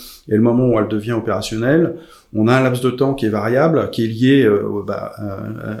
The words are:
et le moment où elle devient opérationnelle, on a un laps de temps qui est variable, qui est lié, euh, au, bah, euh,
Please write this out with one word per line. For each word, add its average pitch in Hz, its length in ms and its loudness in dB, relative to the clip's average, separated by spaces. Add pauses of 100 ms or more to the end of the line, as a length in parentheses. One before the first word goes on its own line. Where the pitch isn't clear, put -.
(300)
et 107 60 2
le 110 60 4
moment 123 280 4
où 117 100 2
elle 101 80 0
devient 107 240 -4
opérationnelle, 110 840 0 (380)
on 107 140 2
a 127 80 4
un 131 80 4
laps 123 180 0
de 127 100 2
temps 135 220 0
qui 127 120 -4
est 107 40 0
variable, 117 600 0
qui 117 140 -2
est - 20 0
lié, 127 360 4
euh, 104 200 4
au, 104 200 -4
bah, 101 280 -8 (100)
euh, 107 600 -10